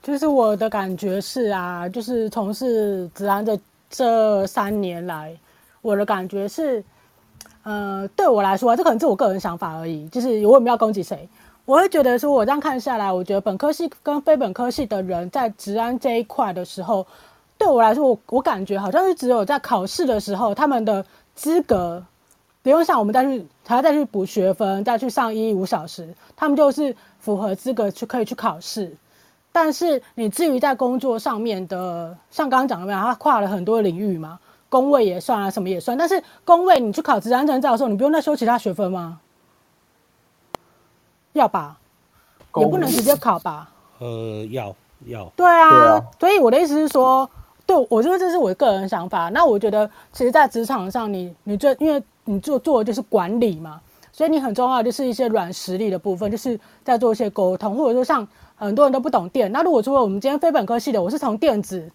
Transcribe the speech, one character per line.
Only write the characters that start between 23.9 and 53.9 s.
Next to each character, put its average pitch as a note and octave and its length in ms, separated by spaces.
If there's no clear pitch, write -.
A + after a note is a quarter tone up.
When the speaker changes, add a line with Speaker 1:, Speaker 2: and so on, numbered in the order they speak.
Speaker 1:
去 D4 120
补 G3 220
学 F#3+ 260
分， G3 320
再 A#3 140
去 B3+ 100
上 A3+ 260
一 A3 160
一 G#3+ 40
五 F#3+ 100
小 E3+ 220
时， E3 260
他 D#4 140
们 C#4+ 60
就 C#4+ 160
是 C#4 240
符 G#3 180
合 G3 160
资 B3+ 180
格 G#3 200
去， - 120
可 A#3+ 160
以 A3 60
去 B3 80
考 F3 260
试。 F3+ 380
但 D#4+ 200
是 D4+ 300
你 A3+ 120
至 D#4 240
于 B3+ 80
在 C#4 140
工 B3+ 260
作 A#3 200
上 A#3 200
面 G#3 280
的， F3 500
像 D4 180
刚 B3+ 120
刚 C4+ 60
讲 F#3+ 140
的 F#3 60
那 G3+ 60
样， F#3+ 100
他 B3 120
跨 C4 240
了 G3+ 80
很 F#3+ 160
多 A3 180
领 F3+ 140
域 F#3+ 220
嘛， D#3+ 220
公 C4 220
卫 C4 160
也 F3+ 140
算 G#3+ 200
啊， G3 100
什 G3 120
么 F#3 80
也 F3+ 100
算。 A#3+ 160
但 D#4+ 140
是 F#4 140
公 F4 220
卫 E4+ 140
你 A3 120
去 D#4 80
考 C4 200
职 A3 120
安 C4+ 140
证 C4+ 160
照 C4+ 120
的 A3+ 40
时 C4+ 60
候， A#3+ 60
你 G3+ 60
不 G3+ 60
用 D4 100
再 D#4+ 80
修 D4 160
其 - 80
他 A#3 140
学 G3+ 160
分 F#3 180
吗？ E3+ 280
要 C4 140
吧？ D3+ 320
Speaker 2:
公 D#3 140
卫。 D3+ 60
Speaker 1:
也 - 20
不 F#4 80
能 D#4 100
直 A#3+ 120
接 C#4 140
考 G#3 220
吧？ D#3+ 340
Speaker 3:
呃， A2+ 500
要， A2 260
要。 A2+ 300
Speaker 1:
对 F4+ 100
啊， E4 240
Speaker 2:
对 D#4 100
啊。 D#4 260
Speaker 1:
所 F4+ 120
以 G#4 80
我 A#3+ 100
的 C4 100
意 F4 60
思 C#4+ 100
是 D#4 120
说， C4 420
对， F#4+ 100
我 A3+ 140
觉 E4+ 80
得 F4+ 80
这 F#4 100
是 F4 80
我 G3+ 180
个 B3+ 180
人 F#3+ 140
想 F3+ 200
法。 E3+ 220
那 D4+ 160
我 A3 120
觉 G3+ 140
得， G#3+ 180
其 B3 140
实 B3 60
在 C#4+ 160
职 A#3 180
场 G#3 260
上 A3 200
你， F3+ 220
你 G#3 120
最， C4 240
因 D#4 120
为 C#4+ 100
你 G3 140
做， C#4 200
做 C4 240
的 G#3+ 40
就 A#3 60
是 B3 80
管 G#3 380
理 G3 200
嘛， D#3+ 200